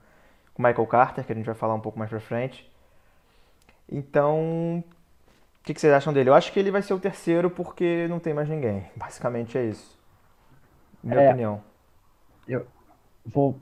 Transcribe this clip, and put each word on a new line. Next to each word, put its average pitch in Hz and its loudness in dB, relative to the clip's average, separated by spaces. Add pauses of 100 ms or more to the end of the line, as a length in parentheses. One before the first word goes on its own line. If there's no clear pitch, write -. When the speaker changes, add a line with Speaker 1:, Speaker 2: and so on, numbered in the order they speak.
(520)
Speaker 1:
com - -4
Michael 120 2
Carter, 127 2
que - -8
a 117 -6
gente 110 -6
vai 113 -4
falar 110 -2
um 110 -2
pouco 110 -10
mais 110 -6
pra 110 -6
frente. 117 -8 (1200)
Então, 160 -2 (760)
o - -20
que - -8
que - -10
vocês 151 6
acham 143 2
dele? 135 4
Eu 139 8
acho - 4
que - 0
ele 196 0
vai 196 0
ser 202 -8
o 190 -2
terceiro 175 -2
porque 170 -4
não 170 -4
tem 165 -4
mais 147 -2
ninguém. 117 -4 (120)
Basicamente 117 -6
é 127 0
isso. - -8 (1040)
Minha 117 2
Speaker 2:
É. 139 8
Speaker 1:
opinião. 110 0 (880)
Speaker 2:
Eu 123 -4 (580)
vou, 139 -2